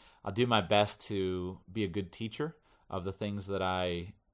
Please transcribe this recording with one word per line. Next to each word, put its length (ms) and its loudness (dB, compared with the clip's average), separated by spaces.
I'll 80 -4
do 140 4
my 160 6
best 460 4
to 500 -2
be 140 -2
a 40 0
good 220 -4
teacher 460 -6
of 160 -4
the 80 -4
things 360 -6
that 120 0
I, 540 0